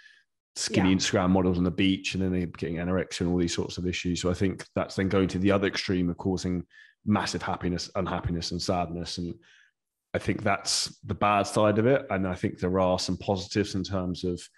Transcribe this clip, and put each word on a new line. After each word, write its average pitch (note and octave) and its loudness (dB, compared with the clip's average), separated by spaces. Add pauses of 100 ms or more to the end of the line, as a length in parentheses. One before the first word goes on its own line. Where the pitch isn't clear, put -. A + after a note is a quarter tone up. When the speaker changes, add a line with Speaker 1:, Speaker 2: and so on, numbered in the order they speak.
(540)
Speaker 1:
skinny - 2
Speaker 2:
Yeah. F#2+ 6
Speaker 1:
Instagram F#2 2
models F#2 4
on F2+ 2
the F2+ 2
beach, F#2+ 0
and F#2+ -2
then F#2 0
they're F2+ 0
getting E2 -6
anorexia F2 -2
and F2 2
all F2+ 2
these E2+ 0
sorts - -4
of F2 -4
issues. F2 -2
So F2+ 0
I F2+ 0
think F#2 -2 (120)
that's F2+ -2
then F#2+ 0
going F#2+ 4
to F2 -4
the G2 4
other G2 4
extreme F2+ 0
of E2+ -4
causing F2+ -2 (400)
massive F#2+ 0
happiness, F2 -4
unhappiness, F2 -4
and F2 -4
sadness. F2 -2
And E2+ -6 (800)
I F2+ -2
think - -2
that's - -2
the G2+ -4
bad G2+ 4
side G#2+ 4
of A2 2
it. C3+ 4
And F#2+ -2
I F2+ -4
think - -4
there F#2 2
are F2+ 4
some F#2 -2
positives G2 -2
in F#2+ -2
terms F2+ -4
of, F2+ -4 (180)